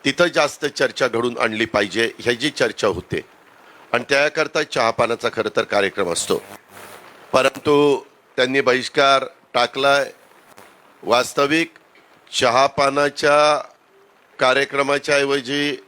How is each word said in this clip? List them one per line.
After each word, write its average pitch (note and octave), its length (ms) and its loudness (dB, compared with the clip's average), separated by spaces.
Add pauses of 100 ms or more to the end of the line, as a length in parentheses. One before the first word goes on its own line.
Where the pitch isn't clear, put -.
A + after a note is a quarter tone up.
तिथं C#3 220 2
जास्त D3+ 400 -2
चर्चा C3 420 -2
घडून A#2 300 -2
आणली A2+ 260 0
पाहिजे, G#2+ 540 -2
ह्याची B2 320 -2
चर्चा A2+ 380 -2
होते. F2 320 -4 (720)
आणि A#2+ 160 -2
त्याकरता D3 540 -2
चहापानाचा A#2 680 -2
खरं G#2+ 240 -4
तर A2+ 60 0
कार्यक्रम G2 500 -2
असतो, - 300 -2 (880)
परंतु C#3+ 680 2 (360)
त्यांनी C3 240 0
बहिष्कार C3 640 2 (300)
टाकलाय. C3+ 580 0 (920)
वास्तविक C#3+ 680 0 (680)
चहापानाच्या C#3+ 1300 2 (720)
कार्यक्रमाच्या C#3 760 0
ऐवजी C#3 600 -2 (120)